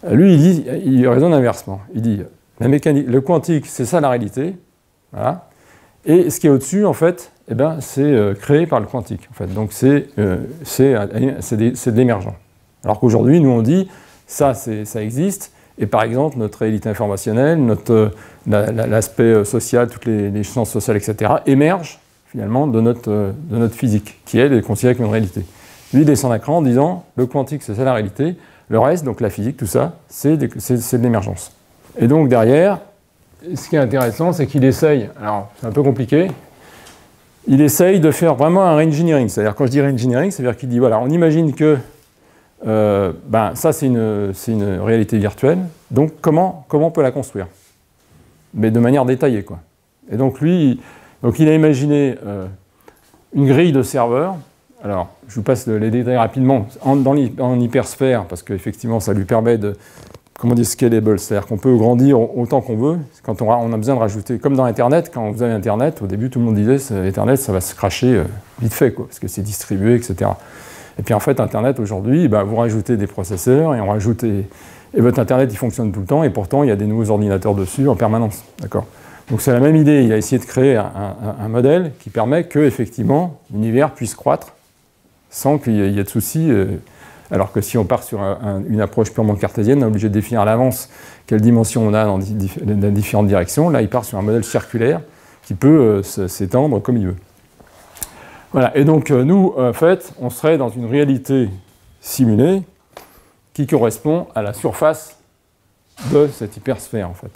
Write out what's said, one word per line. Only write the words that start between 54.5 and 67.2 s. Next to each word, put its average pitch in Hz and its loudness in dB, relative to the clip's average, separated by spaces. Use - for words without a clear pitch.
Alors, 95 -4
je - -16
vous 117 -6
passe 120 -4
le, 110 -2
les 107 -2
détails 123 -2
rapidement. 123 0
En, 135 0
dans 135 2
l'hy-, 131 0
en 123 -2
hypersphère, 123 -2
parce 87 -14
qu'effectivement, 104 -6
ça 104 -4
lui 101 -2
permet 117 2
de, 104 -4
comment 120 0
dire, 120 2
scalable, 110 2
c'est-à-dire 101 -6
qu'on 107 -6
peut 127 2
grandir 120 4
au-, 113 0
autant 123 -2
qu'on 120 -6
veut. 143 -2
Quand - -8
on 110 0
a, 120 4
on 117 -4
a 110 -2
besoin 117 0
de 123 -2
rajouter, 107 -4
comme 139 0
dans 131 2
Internet, 127 0
quand 110 -6
vous 107 -6
avez 117 0
Internet, 110 -2
au 98 -6
début, 107 -4
tout 127 -6
le 120 0
monde 113 0
disait, 107 2
c'est, 98 -4
Internet, 104 0